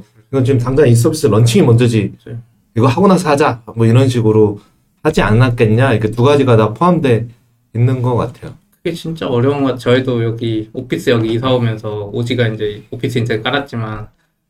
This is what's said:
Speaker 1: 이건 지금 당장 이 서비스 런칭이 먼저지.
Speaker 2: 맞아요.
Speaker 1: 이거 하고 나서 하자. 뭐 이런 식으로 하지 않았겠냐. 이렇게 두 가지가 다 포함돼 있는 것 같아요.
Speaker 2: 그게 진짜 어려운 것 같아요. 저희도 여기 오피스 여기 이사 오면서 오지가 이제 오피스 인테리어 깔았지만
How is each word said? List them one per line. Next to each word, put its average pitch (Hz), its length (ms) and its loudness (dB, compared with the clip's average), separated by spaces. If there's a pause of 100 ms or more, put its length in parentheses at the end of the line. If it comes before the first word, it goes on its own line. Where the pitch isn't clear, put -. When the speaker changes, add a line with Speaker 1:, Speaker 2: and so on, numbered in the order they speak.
(300)
Speaker 1:
이건 135 140 0
지금 120 160 2
당장 135 260 2
이 117 80 4
서비스 151 320 0
런칭이 120 400 4
먼저지. 113 460 2 (120)
Speaker 2:
맞아요. 120 140 -14 (380)
Speaker 1:
이거 113 100 2
하고 185 220 2
나서 160 220 2
하자. 143 320 0 (120)
뭐 113 120 2
이런 123 220 4
식으로 107 520 2 (420)
하지 156 200 0
않았겠냐. 117 720 2
이렇게 104 180 -2
두 120 120 -2
가지가 131 340 4
다 107 180 2
포함돼 135 520 0 (480)
있는 123 280 0
것 123 140 -2
같아요. 82 360 -6 (240)
Speaker 2:
그게 170 180 -8
진짜 160 320 -10
어려운 135 360 0
것 135 80 0
같아요. 117 80 -6
저희도 127 460 0
여기 113 500 -6
오피스 - 360 -4
여기 113 220 0
이사 120 200 -2
오면서 107 600 -4
오지가 120 360 -2
이제 107 420 -6
오피스 120 280 -6
인테리어 113 240 -4
깔았지만 113 640 -6 (420)